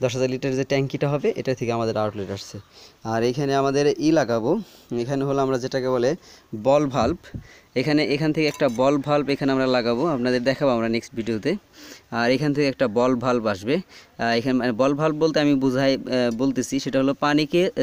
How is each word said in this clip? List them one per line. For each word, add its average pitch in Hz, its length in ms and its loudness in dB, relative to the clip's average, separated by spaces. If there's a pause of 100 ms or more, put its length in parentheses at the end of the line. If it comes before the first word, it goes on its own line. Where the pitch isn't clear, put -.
দশ 123 120 0
হাজার 127 160 0
লিটার 131 260 -4
যে 135 80 0
ট্যাঙ্কিটা 139 460 -2
হবে, 139 260 -2
এটা 131 200 -4
থেকে 117 160 -4
আমাদের 113 260 -2
আউটলেট 104 340 -4
আসছে। 101 280 -12 (440)
আর 113 200 -2
এখানে 135 320 0
আমাদের 139 420 2
ই 151 140 2
লাগাবো, 127 480 2 (400)
এখানে 135 240 -4
হলো 139 180 0
আমরা 131 160 0
যেটাকে 127 320 -4
বলে 127 260 2 (400)
বল 135 300 2
ভাল্ব। 135 320 0 (580)
এখানে, 147 280 2
এখান 147 300 0
থেকে 156 140 0
একটা 143 220 0
বল 127 280 2
ভাল্ব 143 320 0
এখানে 135 220 0
আমরা 131 160 2
লাগাবো, 123 400 2
আপনাদের 123 360 0
দেখাবো 135 280 2
আমরা 117 180 0
নেক্সট 117 260 -4
ভিডিওতে। 113 400 -2 (560)
আর 117 200 2
এখান 143 220 2
থেকে 143 140 2
একটা 131 200 0
বল 120 280 2
ভাল্ব 123 320 0
আসবে। 104 280 -2
আহ, - 480 -8
এখানে 117 300 0
মানে 123 180 0
বল 131 220 2
ভাল্ব 156 240 0
বলতে 156 220 2
আমি 147 160 4
বুঝাই, 135 400 2
আহ, 123 420 -2
বলতেছি, 131 420 -2
সেটা 135 200 -2
হলো 135 140 2
পানিকে 147 560 2 (140)